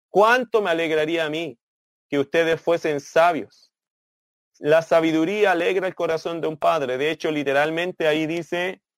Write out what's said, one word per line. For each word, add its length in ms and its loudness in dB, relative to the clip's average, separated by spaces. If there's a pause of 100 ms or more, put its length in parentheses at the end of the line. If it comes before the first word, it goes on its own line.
(100)
cuánto 500 4
me 100 0
alegraría 560 0
a 40 -4
mí 260 -6 (520)
que 100 -2
ustedes 420 0
fuesen 380 -2
sabios". 720 0 (880)
La 240 2
sabiduría 720 2
alegra 340 -2
el 80 -6
corazón 460 -4
de 80 -4
un 80 -8
padre. 420 -2
De 140 -2
hecho, 180 -4
literalmente 760 -2
ahí 180 0
dice, 560 -6 (160)